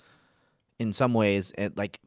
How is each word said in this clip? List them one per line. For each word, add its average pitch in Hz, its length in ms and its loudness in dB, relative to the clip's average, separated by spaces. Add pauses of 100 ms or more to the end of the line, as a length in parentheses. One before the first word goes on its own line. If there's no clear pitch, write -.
(800)
in 110 140 -2
some 123 200 0
ways, 101 440 2
it, 101 180 -4
like, 101 320 -6